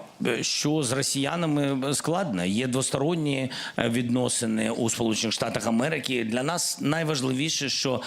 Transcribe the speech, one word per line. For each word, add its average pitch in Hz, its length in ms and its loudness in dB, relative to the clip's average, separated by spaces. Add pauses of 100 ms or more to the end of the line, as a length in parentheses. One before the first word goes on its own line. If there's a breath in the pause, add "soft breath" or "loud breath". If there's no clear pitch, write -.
(260)
е, 123 160 0
що 151 400 0
з 127 100 0
росіянами, 139 1000 0
складно. 151 500 0
Є 107 220 2
двосторонні, 135 840 0 (280 loud breath)
е, 117 100 4
відносини 117 800 0
у 117 200 0
Сполучених 113 440 0
Штатах 113 320 -2
Америки. 127 580 0
Для 117 180 0
нас 165 380 -2
найважливіше, 139 880 0
що 123 380 0